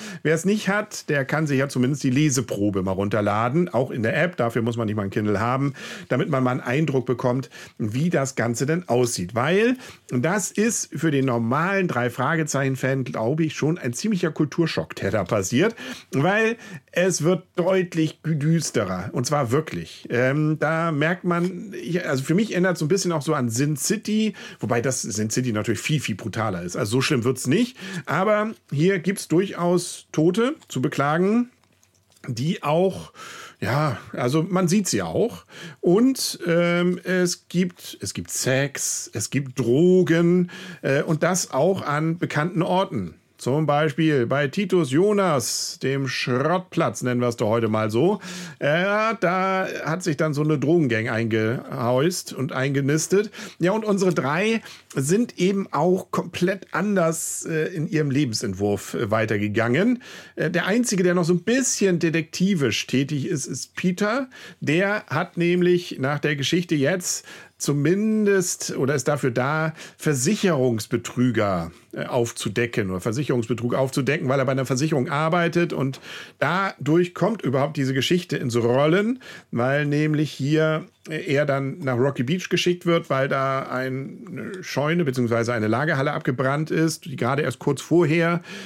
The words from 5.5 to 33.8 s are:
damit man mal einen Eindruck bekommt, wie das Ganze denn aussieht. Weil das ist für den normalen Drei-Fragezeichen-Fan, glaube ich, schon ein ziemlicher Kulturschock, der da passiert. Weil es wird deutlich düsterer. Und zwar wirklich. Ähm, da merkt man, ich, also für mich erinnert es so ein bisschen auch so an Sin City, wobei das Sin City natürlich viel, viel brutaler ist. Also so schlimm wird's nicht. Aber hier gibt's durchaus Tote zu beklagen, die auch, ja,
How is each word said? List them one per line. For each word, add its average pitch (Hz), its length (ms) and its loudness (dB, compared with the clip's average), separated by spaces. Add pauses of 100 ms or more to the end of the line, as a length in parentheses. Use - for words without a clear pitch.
damit 131 200 0
man 131 160 2
mal 123 80 2
einen 123 80 -2
Eindruck 135 460 0
bekommt, 127 440 -2 (260)
wie 127 320 -2
das 143 280 0
Ganze 117 300 0
denn 170 220 -2
aussieht. 117 460 0
Weil 190 440 2 (320)
das 165 420 0
ist - 420 0
für 156 160 0
den 139 140 2
normalen 143 640 0
Drei-Fragezeichen-Fan, 135 1120 0
glaube 127 400 -2
ich, 156 140 -2
schon 156 220 0
ein 120 160 -4
ziemlicher 185 360 -2
Kulturschock, 156 640 -2
der - 160 -4
da 101 140 0
passiert. 120 500 0 (380)
Weil 208 440 2 (360)
es 175 320 2
wird 180 180 2 (140)
deutlich 175 680 0
düsterer. 139 840 0
Und 123 160 -2
zwar 143 240 0
wirklich. 123 580 -4
Ähm, 139 520 2
da 160 320 0
merkt 160 320 0
man, 175 480 -2
ich, 175 340 -4
also 135 160 0
für 160 140 0
mich 214 160 0
erinnert 180 220 2
es - 40 -6
so 160 60 -2
ein 147 40 0
bisschen 185 200 0
auch 160 140 0
so 156 100 -2
an 127 160 0
Sin 143 280 0
City, 214 580 0 (260)
wobei 117 220 0
das 127 180 -2
Sin 107 300 -4
City 123 220 -2
natürlich 107 280 -2
viel, 151 180 0
viel - 160 -4
brutaler 101 480 -4
ist. 90 140 -8
Also 117 220 0
so - 20 4
schlimm 131 240 0
wird's 127 220 -2
nicht. 226 320 0 (260)
Aber 208 480 0 (180)
hier 175 280 2
gibt's 180 300 -4
durchaus 175 840 0
Tote 185 440 2 (120)
zu 131 140 -4
beklagen, 180 680 2 (760)
die 127 360 -4
auch, 170 520 0 (460)
ja, 131 360 0 (160)